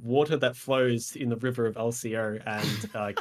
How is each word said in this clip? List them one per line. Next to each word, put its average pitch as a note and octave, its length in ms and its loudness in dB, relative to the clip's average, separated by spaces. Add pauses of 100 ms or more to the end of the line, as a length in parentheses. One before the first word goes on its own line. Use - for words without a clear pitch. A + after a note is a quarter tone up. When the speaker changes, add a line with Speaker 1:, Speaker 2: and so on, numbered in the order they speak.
Speaker 1:
water D3 360 2
that B2+ 180 2
flows B2+ 600 2
in C3 120 -2
the A#2 80 0
river A#2+ 300 0
of G#2+ 100 -2
L A2+ 160 0
C A2+ 240 -4
O, A2 300 -2
and, G#2+ 440 -2
Speaker 2:
<laughs> - 40 -12
Speaker 1:
like, G#2 260 -4